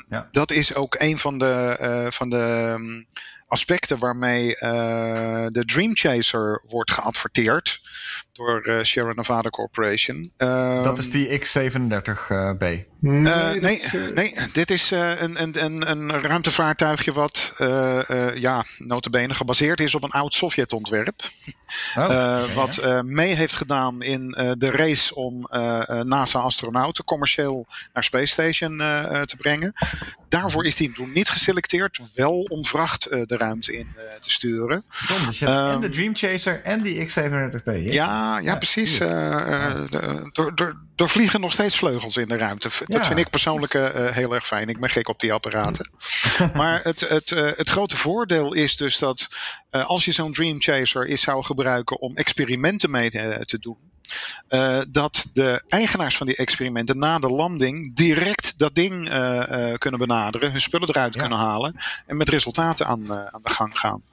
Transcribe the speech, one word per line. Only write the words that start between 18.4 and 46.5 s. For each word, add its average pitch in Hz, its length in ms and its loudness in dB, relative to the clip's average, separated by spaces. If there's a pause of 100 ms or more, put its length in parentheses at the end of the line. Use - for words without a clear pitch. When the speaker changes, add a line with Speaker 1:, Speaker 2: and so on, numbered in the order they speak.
Speaker 2:
nota 120 320 -4
bene 123 240 2
gebaseerd 143 460 2
is 147 140 2
op 147 80 0
een 143 80 -6
oud 143 240 0
Sovjet-ontwerp. 113 840 0 (760)
Speaker 1:
Oh, 131 80 2
Speaker 2:
Eh, 123 400 4
Speaker 1:
oké, 120 100 -2
Speaker 2:
wat, 131 200 2
Speaker 1:
ja. - 80 -4
Speaker 2:
eh, 127 200 4
mee 156 320 2
heeft 160 200 2
gedaan 131 480 0
in, 131 300 -4
eh, 127 260 0
de 131 120 2
race 147 440 2
om, 123 320 -6
eh, 117 420 0
eh, 120 160 -2
nasa-astronauten 127 1000 0
commercieel 143 640 0 (260)
naar 120 120 -2
Space 131 280 0
Station, 160 480 -2
eh, 151 240 0
eh, 143 180 -2
te - 140 -6
brengen. 151 360 0 (560)
Daarvoor 165 360 0
is 151 120 2
die 143 160 0
toen 127 200 -8
niet 180 160 2
geselecteerd, 185 720 0 (140)
wel 156 260 2
om 165 240 -4
vracht, 156 420 0
eh, 127 200 0
de 120 100 -2
ruimte 113 420 -2
in, 117 180 -12
eh, 110 240 -16
te - 100 -8
sturen. 120 540 0 (240)
Speaker 1:
Dom, 190 180 2
dus 113 120 -4
je 143 60 -2
hebt 131 140 4
en 139 140 2
Speaker 2:
Ehm, 139 80 0
Speaker 1:
de 208 100 -2
Dream 190 260 -2
Chaser 185 460 0
en 214 200 -2
die 165 220 -2
X 160 80 -6
zevenendertig 139 500 0
B, - 40 -8
hè? 117 60 0
Speaker 2:
Ja, 92 200 -2
ja, 110 460 2
Speaker 1:
Ja, 151 180 0
Speaker 2:
precies. 208 400 0
Speaker 1:
zie 170 100 2
je. 170 60 0
Speaker 2:
Eh, 151 300 0
eh, - 60 -2 (400)
Speaker 1:
Ja. 135 100 -2
Speaker 2:
de, - 340 -4
er, 160 220 0
er, 165 220 -2 (200)
er 170 120 2
vliegen 208 320 4
nog 180 120 -2
steeds 208 240 2
vleugels 120 400 0
in 120 120 -2
de 117 80 0
ruimte. 107 340 -2
V-, - 160 -4
dat 202 100 0
Speaker 1:
Ja. 233 80 4
Speaker 2:
vind 156 140 2
ik 175 120 0
persoonlijk, 151 440 0
eh, 131 340 2
eh, 120 60 -2
heel 123 200 0
erg 123 120 -2
fijn. 107 220 -2
Ik 113 120 -6
ben 127 100 0
gek 117 180 0
op 110 120 -6
die 110 120 2
apparaten. 107 580 -2 (340)
Speaker 1:
<laughs> - 300 2